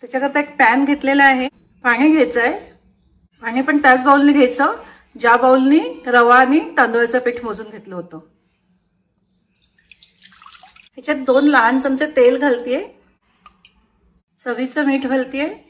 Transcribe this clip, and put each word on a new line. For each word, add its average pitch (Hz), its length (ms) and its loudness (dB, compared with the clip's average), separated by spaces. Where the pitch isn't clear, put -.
त्याच्याकरता 277 380 -6
एक 294 180 -10
पॅन 262 260 2
घेतलेला 277 400 0
आहे, 262 240 2
पाणी 247 260 2
घ्यायचं 247 300 2
आहे. 247 120 0
पाणी 233 200 -6
पण 294 160 -2
त्याच 262 260 2
बाउलने 285 280 4
घ्यायचं, 285 440 0
ज्या 233 200 2
बाउलने 262 440 2
रवा 240 320 4
आणि 262 220 2
तांदूळाचं 233 420 0
पीठ 240 260 -6
मोजून 220 260 -12
घेतलं 196 240 -20
होतं. 175 240 -14
ह्याच्यात 269 320 -8
दोन 277 220 4
लहान 262 300 2
चमचे 269 280 -4
तेल 262 220 4
घालतेय, 254 440 -2
चवीचं 262 460 -6
मीठ 269 200 -2
घालतेय 269 480 -4